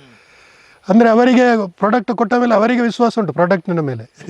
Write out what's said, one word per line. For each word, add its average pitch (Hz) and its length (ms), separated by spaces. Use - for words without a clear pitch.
ಅಂದರೆ 233 200
ಅವರಿಗೆ 240 600
ಪ್ರಾಡಕ್ಟ್ 214 440
ಕೊಟ್ಟ 220 220
ಮೇಲೆ 240 200
ಅವರಿಗೆ 233 260
ವಿಶ್ವಾಸ 233 380
ಉಂಟು 170 140
ಪ್ರಾಡಕ್ಟಿನ 175 480
ಮೇಲೆ. 123 300